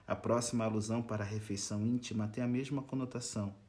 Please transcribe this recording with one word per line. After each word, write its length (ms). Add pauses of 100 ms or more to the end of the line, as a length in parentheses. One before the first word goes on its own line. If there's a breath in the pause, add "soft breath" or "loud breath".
A 80
próxima 520
alusão 360
para 220
a 40
refeição 540
íntima 460
tem 160
a 40
mesma 340
conotação. 720 (140 loud breath)